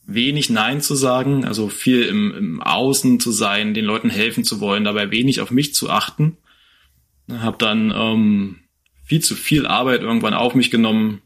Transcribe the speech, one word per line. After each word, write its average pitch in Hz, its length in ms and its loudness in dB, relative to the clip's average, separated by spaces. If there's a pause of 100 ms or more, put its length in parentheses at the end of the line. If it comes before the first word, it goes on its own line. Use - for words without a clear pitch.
wenig 131 460 -2
Nein 120 320 0
zu 147 140 -2
sagen, 131 500 0
also 104 240 -2
viel 123 340 2
im, 104 320 0
im 90 260 -4
Außen 127 580 2
zu 120 120 -2
sein, 107 440 0
den 110 100 -2
Leuten 113 240 0
helfen 113 340 -2
zu 107 160 -4
wollen, 101 240 0
dabei 104 280 -2
wenig 120 300 0
auf 101 100 -6
mich 139 240 0
zu - 160 -2
achten. 151 460 -2 (920)
Hab 113 300 -6
dann, 110 360 0
ähm, 107 640 0 (480)
viel 160 160 0
zu - 140 -2
viel - 320 0
Arbeit 123 340 0
irgendwann 110 320 0
auf 120 220 0
mich 123 160 4
genommen 110 540 2